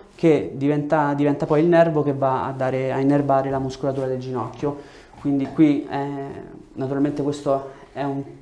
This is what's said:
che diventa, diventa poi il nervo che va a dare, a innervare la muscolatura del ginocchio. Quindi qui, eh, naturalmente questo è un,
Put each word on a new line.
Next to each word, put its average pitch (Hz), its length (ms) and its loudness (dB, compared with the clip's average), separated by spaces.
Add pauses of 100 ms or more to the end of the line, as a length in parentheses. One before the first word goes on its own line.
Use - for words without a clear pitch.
(140)
che 156 400 2
diventa, 143 600 0
diventa 143 320 0
poi 151 160 2
il 170 40 4
nervo 165 360 4
che 143 100 0
va 131 320 0
a 135 80 -4
dare, 131 400 -2
a 131 60 -2
innervare 139 500 2
la 135 100 -2
muscolatura 135 480 -4
del 131 140 -4
ginocchio. 127 800 -6 (200)
Quindi 139 280 0
qui, 147 420 4
eh, 139 540 -6 (320)
naturalmente 139 480 -2
questo 139 480 -2 (220)
è 131 100 -8
un, 139 200 -4 (200)